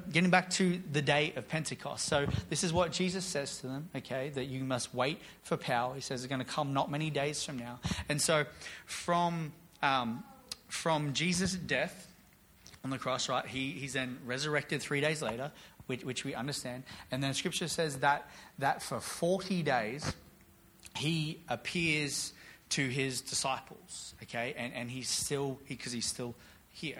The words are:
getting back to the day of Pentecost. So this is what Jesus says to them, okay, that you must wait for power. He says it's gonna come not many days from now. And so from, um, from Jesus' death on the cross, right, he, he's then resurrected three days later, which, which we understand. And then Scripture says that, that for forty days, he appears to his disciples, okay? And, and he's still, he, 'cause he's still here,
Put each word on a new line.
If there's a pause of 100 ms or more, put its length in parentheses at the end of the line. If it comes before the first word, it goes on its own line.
(100)
getting
back
to (100)
the
day
of
Pentecost.
So (220)
this
is
what
Jesus
says
to
them,
okay,
that
you
must
wait (220)
for
power.
He
says
it's
gonna
come
not
many
days
from
now. (300)
And
so (400)
from, (300)
um, (440)
from
Jesus'
death (760)
on
the
cross,
right,
he,
he's
then
resurrected
three
days
later, (340)
which,
which
we
understand. (260)
And
then
Scripture
says
that, (280)
that
for
forty
days, (840)
he
appears (380)
to
his
disciples,
okay?
And,
and
he's
still,
he,
'cause
he's
still (400)
here,